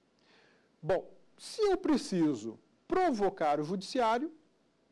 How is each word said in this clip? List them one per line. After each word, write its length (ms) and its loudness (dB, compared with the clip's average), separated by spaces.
Bom, 280 -4
se 240 -8
eu 160 0
preciso 800 2
provocar 720 0
o 60 -2
judiciário, 640 -2